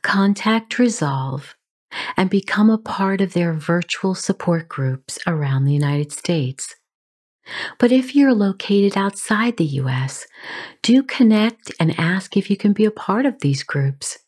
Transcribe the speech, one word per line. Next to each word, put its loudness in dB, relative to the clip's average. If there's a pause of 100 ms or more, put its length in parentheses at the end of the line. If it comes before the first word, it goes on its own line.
contact 0
Resolve -2 (580)
and 2
become 2
a 4
part -4
of 0
their 0
virtual -2
support -2
groups -6
around 0
the 4
United 0
States. -4 (1000)
But 4
if 2
you're 6
located 2
outside -2
the 2 (160)
U -2
S, -4 (540)
do 4
connect 2
and 0
ask -2
if -2
you 2
can 2
be 2
a 0
part -2
of -2
these 0
groups. -4